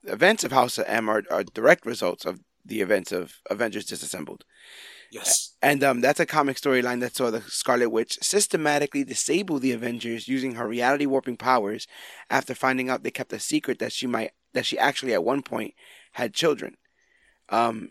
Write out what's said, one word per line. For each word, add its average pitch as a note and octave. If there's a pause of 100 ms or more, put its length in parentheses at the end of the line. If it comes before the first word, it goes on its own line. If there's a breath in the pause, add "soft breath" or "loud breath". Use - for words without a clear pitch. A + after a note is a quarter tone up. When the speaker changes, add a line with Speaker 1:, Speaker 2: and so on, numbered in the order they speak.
Speaker 1:
events E3+
of -
House B2
of A2+
M A2
are, G#2+
are G2
direct A#2+
results G#2+
of F#2 (260)
the G#2+
events F#2+
of F2+
Avengers G#2
Disassembled. - (680 loud breath)
Speaker 2:
Yes. -
Speaker 1:
A-, -
and, C#3+
um, C3
that's C#3
a D#3+
comic C#3+
storyline B2
that B2
saw B2
the A2
Scarlet A#2+
Witch A2+
systematically D3
disable D3
the B2+
Avengers A#2
using C3
her A#2
reality B2
warping C3+
powers A#2 (420 loud breath)
after C3
finding C3
out B2+
they A#2+
kept -
a G#2+
secret D3
that G#2+
she -
might, A#2 (220)
that B2
she -
actually C3
at F2
one C3+
point - (400 soft breath)
had A2+
children. - (720)
Um, A2+